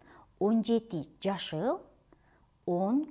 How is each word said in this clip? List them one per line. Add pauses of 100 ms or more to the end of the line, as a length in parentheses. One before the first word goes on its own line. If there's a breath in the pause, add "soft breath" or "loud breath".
(400 loud breath)
он
жети (160)
жашыл, (840 soft breath)
он